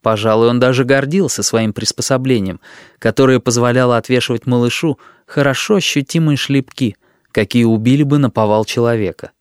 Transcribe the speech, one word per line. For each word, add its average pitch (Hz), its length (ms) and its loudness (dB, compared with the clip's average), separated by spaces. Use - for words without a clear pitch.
Пожалуй, 110 460 2
он 123 120 0
даже 127 260 2
гордился 139 580 0
своим 113 300 -2
приспособлением, 123 880 -2
которое 131 420 2
позволяло 120 580 2
отвешивать 120 480 -2
малышу 123 520 0
хорошо 139 500 -2
ощутимые 151 640 -2
шлепки, 131 580 -4
какие 117 340 0
убили 113 380 2
бы 143 140 2
наповал 110 460 0
человека. 113 760 -4